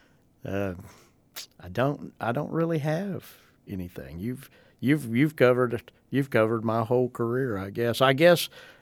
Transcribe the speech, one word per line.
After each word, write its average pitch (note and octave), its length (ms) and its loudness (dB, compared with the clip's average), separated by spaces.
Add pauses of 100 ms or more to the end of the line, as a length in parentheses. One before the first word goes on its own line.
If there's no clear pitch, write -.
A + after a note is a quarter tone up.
(440)
Uh, G2 300 -4 (840)
I F2+ 80 -16
don't, B2 520 -4
I A2 120 -4
don't C#3+ 200 -6
really E3 260 -2
have D#3 460 -6 (440)
anything. F2 520 -12
You've, B2 280 -10 (320)
you've, B2 360 0
you've D3+ 200 2
covered, B2 540 4 (200)
you've C3+ 200 -2
covered A2 340 2
my A2+ 180 0
whole B2 260 2
career, A#2+ 500 -4
I G2 120 -8
guess. A#2 300 -2
I C3 120 6
guess, E3 360 6 (340)